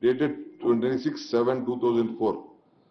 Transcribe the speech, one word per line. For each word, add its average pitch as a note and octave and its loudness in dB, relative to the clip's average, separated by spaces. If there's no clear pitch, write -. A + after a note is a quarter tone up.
dated B2+ 0
twenty-six B2 0
seven A#2+ 2
two A#2+ -2
thousand A#2 2
four, G#2 0